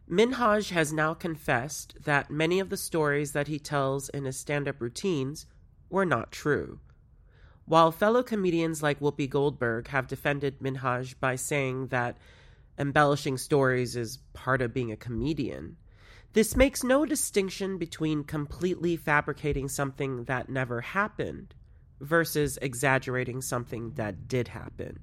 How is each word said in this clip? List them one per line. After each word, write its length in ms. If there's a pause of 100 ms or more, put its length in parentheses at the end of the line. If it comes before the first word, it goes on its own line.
Minhaj 640
has 220
now 220
confessed 920
that 260
many 300
of 100
the 60
stories 560
that 160
he 100
tells 520
in 140
his 140
stand-up 420
routines 680 (440)
were 160
not 240
true. 480 (840)
While 260
fellow 320
comedians 600
like 160
Whoopi 280
Goldberg 600
have 180
defended 540
Minhaj 580
by 160
saying 540
that 300 (580)
embellishing 640
stories 560
is 240 (140)
part 280
of 140
being 160
a 60
comedian, 800 (560)
this 240
makes 260
no 240
distinction 720
between 460
completely 720
fabricating 720
something 560
that 240
never 320
happened 760 (460)
versus 600
exaggerating 800
something 520
that 340
did 220
happen. 540